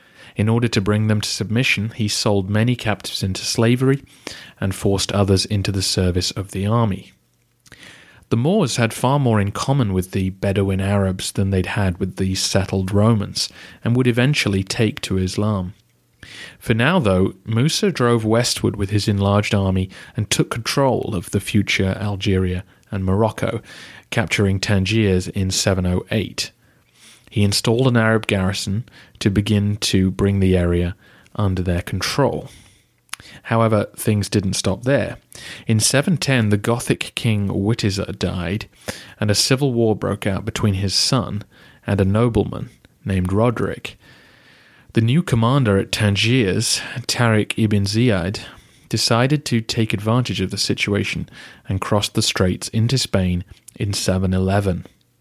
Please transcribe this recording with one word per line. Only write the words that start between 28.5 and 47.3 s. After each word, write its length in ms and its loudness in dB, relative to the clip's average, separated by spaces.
to 100 2
begin 480 2
to 320 2
bring 300 0
the 160 4
area 400 0
under 260 0
their 200 -2
control. 640 -2
However, 400 2
things 320 0
didn't 260 0
stop 280 -2
there. 360 -2
In 120 2
seven 380 2
ten, 320 0
the 80 2
Gothic 580 -2
king 340 0
Witiza 720 -2
died, 500 -4
and 100 2
a 40 4
civil 380 2
war 220 2
broke 320 -4
out 180 -2
between 300 0
his 200 -2
son 500 0
and 140 2
a 40 4
nobleman 680 2
named 280 0
Roderick. 640 -2
The 100 2
new 200 2
commander 540 2
at 160 -2
Tangiers, 880 0
Tariq 560 0